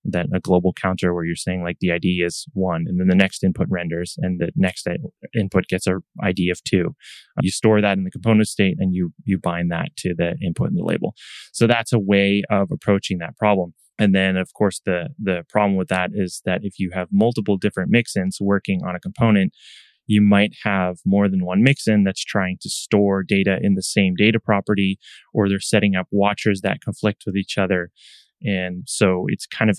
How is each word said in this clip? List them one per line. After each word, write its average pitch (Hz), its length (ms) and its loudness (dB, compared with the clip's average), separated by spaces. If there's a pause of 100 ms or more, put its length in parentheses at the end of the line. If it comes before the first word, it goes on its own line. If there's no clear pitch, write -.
that 87 300 -2
a 92 40 -2
global 90 360 2
counter 90 400 0
where 87 100 -4
you're 85 120 -4
saying, 90 260 -4
like, 87 180 -6
the 90 100 0
I 85 80 0
D 90 240 0
is 85 300 -4
one, 87 340 -2
and 90 140 -2
then 92 80 2
the 92 60 4
next 95 280 2
input 90 280 0
renders, 87 480 -4
and 90 200 -2
the - 180 -2
next 92 300 -2
i-, 87 120 -4 (360)
input 98 340 0
gets - 180 -2
a 92 100 0 (260)
I 98 100 0
D 90 180 0
of 90 140 -6
two. 87 300 0 (460)
You 95 100 2
store 107 300 4
that 101 160 2
in 95 80 -2
the 92 60 -4
component 107 380 2
state, 95 300 0
and 92 160 0
you, 90 200 -2 (100)
you 95 140 0
bind 87 320 -2
that 85 280 -4
to 90 160 -4
the 85 300 -2
input - 240 -2
in - 80 -2
the 87 80 -2
label. 87 300 -2 (380)
So - 140 2
that's 113 280 -2
a 117 40 2
way 98 520 0
of 98 200 -2
approaching - 480 -4
that 82 200 -12
problem. 95 340 0 (260)
And 101 160 4
then, 95 220 2
of 92 160 -4
course, - 320 -2
the, 87 340 -4
the 92 300 -4
problem 104 280 2
with 92 120 -2
that 92 240 0
is 98 320 -4
that 92 180 -2
if 101 160 -8
you 95 140 -2
have 90 180 -4
multiple 104 460 2
different 95 340 -2
mixins 101 480 2
working 98 460 -2
on 90 120 -6
a 87 40 -12
component, 101 540 2 (520)
you 104 140 4
might 101 300 6 (140)
have 92 420 0
more 101 240 4
than 92 160 0
one 92 160 2
mixin 110 420 4
that's 95 180 -2
trying 92 380 -4
to - 80 -12
store 101 540 2
data 95 400 0
in 98 120 2
the 92 80 -2
same 95 320 0
data 107 240 2
property, 98 600 0 (340)
or 104 160 2
they're 98 120 0
setting 101 340 0
up 92 160 -2
watchers 101 500 0
that 98 240 -4
conflict 104 400 -4
with 95 120 -6
each 98 200 -4
other. 92 340 -2 (560)
And 92 400 -4
so 92 420 2
it's - 180 -6
kind - 240 0
of 101 80 -2